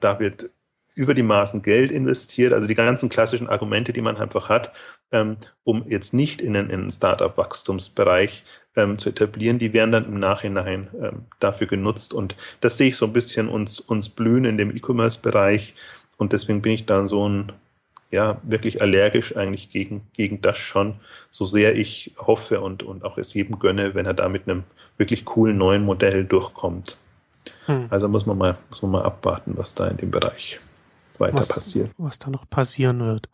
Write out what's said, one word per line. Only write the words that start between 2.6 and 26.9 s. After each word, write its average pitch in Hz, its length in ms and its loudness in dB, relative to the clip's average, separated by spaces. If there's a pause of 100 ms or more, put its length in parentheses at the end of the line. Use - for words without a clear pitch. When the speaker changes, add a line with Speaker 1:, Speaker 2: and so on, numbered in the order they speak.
Speaker 1:
die 107 80 0
ganzen 120 360 2
klassischen 117 380 0
Argumente, 107 440 -2
die 120 80 -4
man 110 160 -2
einfach 107 320 -4
hat, 117 240 0 (400)
ähm, 110 240 2 (260)
um 117 260 0
jetzt 104 260 -4
nicht 147 260 0
in 107 160 -2
einen, 101 140 -2
in 95 100 -4
einen 95 100 -6
Startup-Wachstumsbereich, 92 1500 0 (320)
ähm, 104 220 2
zu - 120 -2
etablieren, 107 480 0
die 113 160 -2
werden 113 180 4
dann 110 140 2
im 104 120 -6
Nachhinein, 98 680 -2 (120)
ähm, 110 260 -10 (120)
dafür 101 280 0
genutzt. 101 480 -2
Und 98 220 -6 (260)
das - 160 2
sehe 135 100 6
ich 127 80 0
so - 80 0
ein 107 80 -2
bisschen 113 360 0
uns, 107 300 -4
uns 107 300 -4
blühen 117 380 2
in 110 100 0
dem 104 180 0
E-Commerce-Bereich. 110 1000 2 (420)
Und 101 160 0
deswegen 104 300 0
bin 110 100 2
ich 110 140 -4
dann 98 220 2
so 101 200 0
ein, 101 240 -2 (580)
ja, 104 340 0
wirklich 110 360 -2
allergisch 104 560 4
eigentlich 98 340 -6
gegen, 104 320 -6 (100)
gegen 101 280 -2
das 95 180 2
schon, 101 420 -2 (300)
so - 140 -4
sehr 104 300 4
ich - 420 -6
hoffe 110 440 0
und, 95 240 -8
und 95 200 -12
auch - 140 -8
es - 160 -8
jedem 101 240 -4
gönne, 98 380 2
wenn 98 100 -2
er 95 80 0
da 92 140 2
mit 95 200 -4
einem 92 140 -2 (340)
wirklich 107 280 0
coolen 110 340 2
neuen 95 240 4
Modell 98 420 2
durchkommt. 92 720 -2 (720)